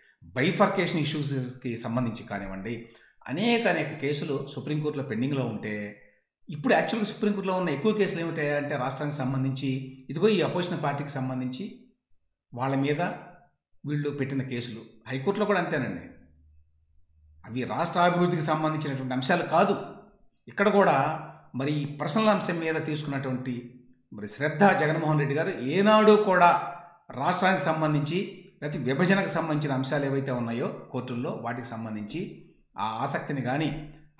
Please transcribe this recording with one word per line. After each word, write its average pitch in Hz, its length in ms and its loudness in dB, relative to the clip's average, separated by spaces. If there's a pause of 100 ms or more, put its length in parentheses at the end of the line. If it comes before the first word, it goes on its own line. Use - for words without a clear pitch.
(240)
బైఫర్కేషన్ 156 760 2
ఇష్యూస్‌కి 131 760 -4
సంబంధించి 113 480 -4
కానివ్వండి, 98 640 -8 (400)
అనేక 226 380 2
అనేక 160 340 0
కేసులు 143 460 -2
సుప్రీంకోర్టులో 147 580 -4
పెండింగ్‌లో 127 420 -2
ఉంటే, 104 560 -6 (460)
ఇప్పుడు 151 260 0
యాక్చువల్‌గా - 380 0
సుప్రీంకోర్టులో 190 420 0
ఉన్న 180 160 0
ఎక్కువ 147 220 2
కేసులు 170 280 0
ఏమిటి 156 280 -2
అంటే 147 280 -2
రాష్ట్రానికి 135 400 -4
సంబంధించి, 135 520 -2 (420)
ఇదిగో 180 180 2
ఈ 202 120 4
అపోజిషన్ 170 420 -2
పార్టీకి - 280 -2
సంబంధించి 127 680 -6 (720)
వాళ్ళ 131 200 -2
మీద 143 280 0 (840)
వీళ్ళు 147 240 -2
పెట్టిన 135 320 -2
కేసులు. 120 380 -6 (280)
హైకోర్టులో 196 380 -2
కూడా 190 140 2
అంతేనండి. 123 420 -2 (1400)
అవి 120 200 -4
రాష్ట్ర 160 360 -2
అభివృద్ధికి 175 420 4
సంబంధించినటువంటి 151 720 -2
అంశాలు 160 280 2
కాదు. 185 440 2 (640)
ఇక్కడ 202 200 2
కూడా 156 520 4 (340)
మరి 139 180 -2
ఈ 147 240 -4
పర్సనల్ 214 320 2
అంశం 180 300 2
మీద 160 160 0 (120)
తీసుకున్నటువంటి 135 1000 -4 (280)
మరి 104 160 -8
శ్రద్ధ 151 360 2
జగన్మోహన్ 156 540 4
రెడ్డి 139 160 2
గారు 139 140 0
ఏనాడు 202 760 6
కూడా 175 520 6 (340)
రాష్ట్రానికి 170 520 2
సంబంధించి, 156 880 0 (120)
లేకపోతే 151 220 -6
విభజనకు 180 420 4
సంబంధించిన 151 460 0
అంశాలు 131 320 0
ఏవైతే 135 260 0
ఉన్నాయో 120 600 -4
కోర్టుల్లో, 123 400 -4
వాటికి 120 380 -8
సంబంధించి 113 840 -8 (240)
ఆ 101 60 -2
ఆసక్తిని 131 580 -2
కానీ, 139 520 -2 (240)